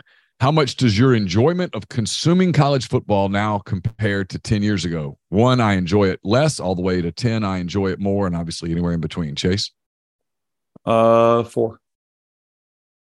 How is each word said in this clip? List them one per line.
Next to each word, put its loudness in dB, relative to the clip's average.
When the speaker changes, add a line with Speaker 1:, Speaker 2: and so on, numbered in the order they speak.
Speaker 1:
how 4
much 0
does 2
your 6
enjoyment 0
of -12
consuming 0
college 2
football 0
now -2
compare -4
to -10
ten -2
years -2
ago? -8
One, 4
I 2
enjoy 2
it -4
less, 0
all -2
the -4
way 0
to -4
ten, -2
I -4
enjoy -4
it -6
more, 0
and -2
obviously -6
anywhere -2
in -2
between. -6
Chase? -4
Speaker 2:
Uh, 4
four. -6